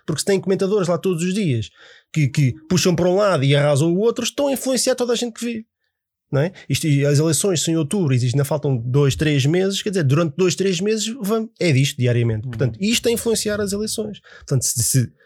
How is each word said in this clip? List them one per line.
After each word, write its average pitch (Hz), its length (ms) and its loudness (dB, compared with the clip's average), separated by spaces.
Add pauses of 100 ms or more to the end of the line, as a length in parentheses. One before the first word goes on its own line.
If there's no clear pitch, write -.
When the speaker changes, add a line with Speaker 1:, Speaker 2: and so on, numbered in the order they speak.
Speaker 1:
Porque 151 160 -4
se - 40 -6
têm 196 140 2
comentadores 190 480 0
lá 175 100 0
todos 175 260 -2
os 185 100 -2
dias 147 360 -2 (440)
que, 151 140 2
que 131 260 2 (160)
puxam 180 260 2
para 180 140 2
um 180 60 2
lado 190 280 2
e 139 120 4
arrasam 147 380 2
o 185 60 0
outro, 233 240 0
estão 285 240 -2
a 277 40 0
influenciar 254 440 -2
toda 247 180 -2
a - 20 2
gente 233 180 -4
que 233 120 -10
vê. 226 200 -8 (640)
Não 139 100 2
é? 180 100 -2 (180)
Isto, 147 160 -2
e 143 200 2
as 143 120 4
eleições 160 460 2
são 165 100 0
em 165 40 2
outubro, 156 360 0
e 123 100 2
ainda 135 220 0
faltam 143 320 -2
dois, 127 380 2
três 147 300 0
meses, 190 360 0
quer 220 80 -4
dizer, 185 140 0
durante 143 340 2
dois, 180 180 2
três 185 240 -2
meses 214 280 -2 (140)
vamos, 220 280 -2 (100)
é 175 120 2
disto 135 260 0
diariamente. 117 480 0
Speaker 2:
Uhum. 127 60 -8
Speaker 1:
Portanto, 113 280 -2
isto 226 300 0
é - 20 2
influenciar 214 480 -2
as 202 140 -4
eleições. 214 460 -6 (180)
Portanto, 127 240 0
se, - 220 -2
se, 123 280 0 (140)